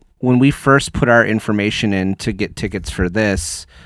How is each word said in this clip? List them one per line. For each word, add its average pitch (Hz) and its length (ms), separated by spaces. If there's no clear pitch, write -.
when 123 180
we 139 120
first - 440
put 120 160
our 117 160
information 107 680
in 95 240
to - 160
get 98 240
tickets 95 320
for 90 220
this, 98 560